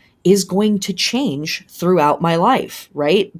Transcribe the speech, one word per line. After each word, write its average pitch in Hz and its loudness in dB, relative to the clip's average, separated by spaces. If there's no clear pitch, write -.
is 190 4
going 202 0
to 196 -6
change 170 -4
throughout 170 0
my 165 2
life, - -2
right? 151 0